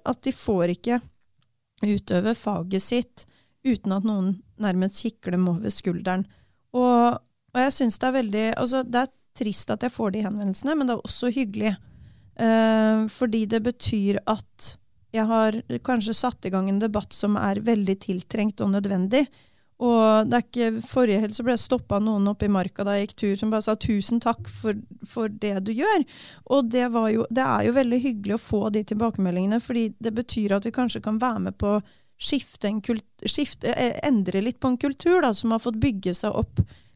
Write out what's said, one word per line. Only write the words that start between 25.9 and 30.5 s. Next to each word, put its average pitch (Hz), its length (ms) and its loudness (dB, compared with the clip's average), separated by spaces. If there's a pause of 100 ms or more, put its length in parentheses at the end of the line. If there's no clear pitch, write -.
Og 269 260 2
det 247 180 2
var 226 220 2
jo, 226 160 2
det 240 160 0
er 214 240 2
jo 240 80 2
veldig 247 260 4
hyggelig 208 360 -2
å - 40 -4
få 208 280 -2
de 208 140 0
tilbakemeldingene, 208 800 0
fordi 233 280 -2 (100)
det 220 160 -4
betyr 214 400 0